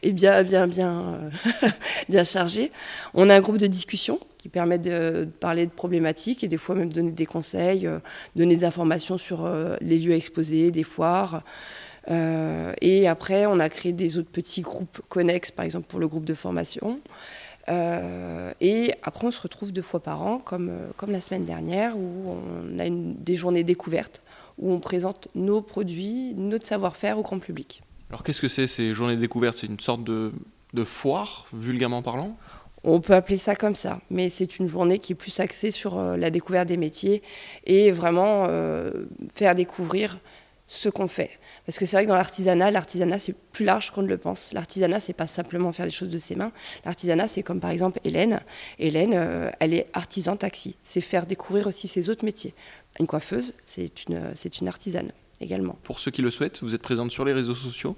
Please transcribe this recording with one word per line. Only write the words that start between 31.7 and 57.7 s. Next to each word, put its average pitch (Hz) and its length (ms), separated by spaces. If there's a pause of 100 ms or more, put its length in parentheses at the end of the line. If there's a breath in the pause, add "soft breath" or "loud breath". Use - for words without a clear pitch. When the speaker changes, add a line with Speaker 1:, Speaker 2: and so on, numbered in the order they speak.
Speaker 2:
parlant ? 135 340 (480 loud breath)
Speaker 1:
On 165 160
peut 196 140
appeler 185 240
ça 202 180
comme 208 200
ça, 180 340
mais 180 180
c'est 175 320
une 185 80
journée 175 320
qui - 140
est - 20
plus - 240
axée - 320
sur, 185 260
euh, 180 200
la 170 140
découverte 175 360
des 175 100
métiers 196 440 (440 loud breath)
et 202 260
vraiment, 180 580
euh, 165 420 (420)
faire 190 220
découvrir 180 640 (480 loud breath)
ce - 220
qu'on - 180
fait. - 300 (280 loud breath)
Parce - 120
que 196 80
c'est 190 120
vrai 202 80
que 214 40
dans 196 60
l'artisanat, 185 560
l'artisanat, 180 480
c'est - 160 (160)
plus - 140
large 202 260
qu'on 196 100
ne 196 60
le 190 100
pense. - 360
L'artisanat, 185 460
c'est 185 140
pas 160 140
simplement 175 440
faire 175 140
les 170 60
choses 185 180
de 170 80
ses 175 180
mains. 208 160 (340 loud breath)
L'artisanat, 175 420
c'est 202 160
comme 175 160
par 175 100
exemple 180 340
Hélène. 175 380 (380 loud breath)
Hélène, 160 340
euh, 170 460
elle 160 140
est - 200
artisan 175 440
taxi. 190 460
C'est - 180
faire 170 240
découvrir 190 420
aussi 196 200
ses 180 220
autres 220 160
métiers. 202 280 (460 loud breath)
Une 165 80
coiffeuse, 233 460 (100)
c'est - 440
une, 170 260
c'est - 260
une 185 80
artisane 175 440 (280)
également. - 440
Speaker 2:
Pour - 160
ceux 135 120
qui 127 100
le 123 100
souhaitent, - 300
vous 113 120
êtes 113 80
présente 120 300
sur 139 140
les 139 80
réseaux 123 220
sociaux ? 131 420